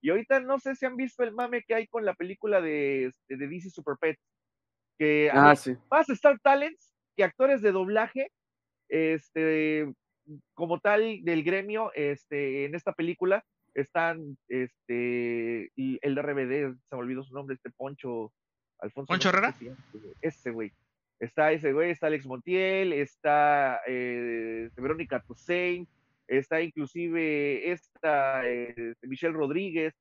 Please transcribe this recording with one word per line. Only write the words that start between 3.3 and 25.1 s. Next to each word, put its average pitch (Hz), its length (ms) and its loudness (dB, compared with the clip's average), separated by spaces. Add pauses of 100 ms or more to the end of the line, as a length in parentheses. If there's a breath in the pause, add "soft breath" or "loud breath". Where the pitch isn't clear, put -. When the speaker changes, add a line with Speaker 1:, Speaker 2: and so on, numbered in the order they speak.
Speaker 1:
de 139 100 -8
D 175 120 -10
C 180 120 -14
Super 143 280 -8
Pets, 160 220 -2 (760)
que 151 340 4
Speaker 2:
Ah, 143 160 12
Speaker 1:
hay 143 60 12
Speaker 2:
sí. 127 200 -4 (140)
Speaker 1:
más 294 200 4
Star 269 300 4
Talents 285 540 2 (240)
que 196 60 4
actores 254 400 2
de 208 80 4
doblaje, 214 600 -2 (560)
este, 156 1040 0 (640)
como 170 260 -2
tal, 208 440 2
del 165 200 0
gremio, 196 520 -2
este, 143 680 -4
en 147 100 -8
esta 175 180 -4
película, 180 500 0 (300)
están, 160 640 -4 (100)
este, 120 1300 -4
y 131 280 -4
el 139 100 0
de 143 80 -2
R 147 140 -4
B 135 100 -2
D, 135 300 -4 (120)
se 139 80 -12
me 123 60 -8
olvidó 127 220 -6
su 131 100 -20
nombre, 135 220 -10
este 120 160 -16
Poncho, 123 600 -10 (480)
Alfonso, 135 280 -12
Speaker 3:
¿Poncho 185 220 2
Speaker 1:
no - 20 4
sé 185 60 4
Speaker 3:
Herrera? 208 160 2
Speaker 1:
qué - 40 -16
se 117 80 -16
llama, 107 560 -20
ese 156 300 -6
güey. 113 200 -8 (480)
Está 151 320 2
ese 151 220 0
güey, 170 180 2
está 160 160 -2
Alex 147 180 -2
Montiel, 185 680 -2
está, 143 920 2
eh, 120 920 -4
Verónica 139 440 -4